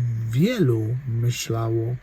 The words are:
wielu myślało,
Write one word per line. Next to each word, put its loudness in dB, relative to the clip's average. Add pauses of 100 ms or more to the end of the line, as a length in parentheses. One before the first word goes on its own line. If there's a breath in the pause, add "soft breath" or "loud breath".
(320)
wielu 2 (100)
myślało, -2